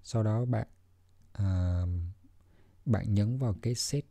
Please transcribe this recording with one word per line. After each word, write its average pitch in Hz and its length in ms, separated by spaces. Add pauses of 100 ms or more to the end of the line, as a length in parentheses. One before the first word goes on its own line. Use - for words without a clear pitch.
sau 113 200
đó 110 220
bạn, 120 220 (640)
à, 90 480 (1040)
bạn 107 280
nhấn 104 240
vào 120 240
cái 120 140
set - 360